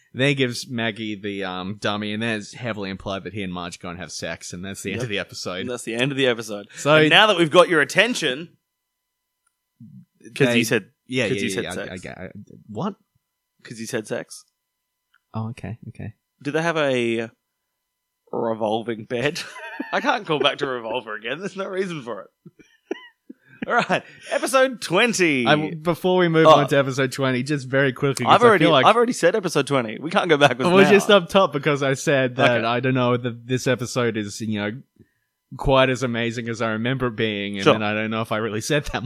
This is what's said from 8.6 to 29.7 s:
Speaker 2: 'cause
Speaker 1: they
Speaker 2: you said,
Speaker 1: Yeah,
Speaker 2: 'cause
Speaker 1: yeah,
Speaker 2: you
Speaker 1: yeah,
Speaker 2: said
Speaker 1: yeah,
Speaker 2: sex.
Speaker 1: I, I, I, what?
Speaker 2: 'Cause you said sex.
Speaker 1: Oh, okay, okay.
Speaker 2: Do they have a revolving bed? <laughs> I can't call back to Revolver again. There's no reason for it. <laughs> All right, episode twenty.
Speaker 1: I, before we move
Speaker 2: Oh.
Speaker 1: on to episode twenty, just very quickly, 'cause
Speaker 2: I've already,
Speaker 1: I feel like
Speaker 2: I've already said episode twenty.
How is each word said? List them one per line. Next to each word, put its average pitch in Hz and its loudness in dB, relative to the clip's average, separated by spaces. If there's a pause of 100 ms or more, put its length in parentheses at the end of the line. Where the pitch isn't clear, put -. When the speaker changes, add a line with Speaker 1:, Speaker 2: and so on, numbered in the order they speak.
Speaker 2:
'cause 135 4
Speaker 1:
they 120 2
Speaker 2:
you 120 2
said, 110 -2 (160)
Speaker 1:
Yeah, 123 -2
Speaker 2:
'cause 98 -2
Speaker 1:
yeah, 101 -4
Speaker 2:
you 117 -2
Speaker 1:
yeah, 95 -6
Speaker 2:
said 117 -4
Speaker 1:
yeah, 85 -8
Speaker 2:
sex. 92 -10
Speaker 1:
I, 67 -12
I, 90 -14
I, - -14 (380)
what? 156 -6 (680)
Speaker 2:
'Cause 113 -16
you 113 -10
said 110 -6
sex. - -10 (920)
Speaker 1:
Oh, 113 -8
okay, 110 -12 (120)
okay. 98 -14 (280)
Speaker 2:
Do 143 -8
they 156 -2
have 165 -2
a 120 -2 (1000)
revolving 113 -4
bed? 135 -4 (280)
<laughs> - -12
I 185 -2
can't 214 -2
call 151 -2
back 135 2
to 147 -2
Revolver 113 -6
again. 117 -8
There's 190 -10
no 190 -6
reason 185 -4
for 110 -10
it. - -20
<laughs> - -16
All - -2
right, 185 0 (260)
episode 262 0
twenty. 170 2
Speaker 1:
I, 151 2
before 175 0
we 180 4
move 160 6
Speaker 2:
Oh. 156 12
Speaker 1:
on 139 6
to 147 2
episode 131 0
twenty, 131 -2
just 131 -4
very 135 2
quickly, 139 -2
'cause 147 6
Speaker 2:
I've 202 4
already, 202 6
Speaker 1:
I - 6
feel 170 4
like 135 6
Speaker 2:
I've 202 6
already 240 2
said 180 2
episode 165 0
twenty. 120 -2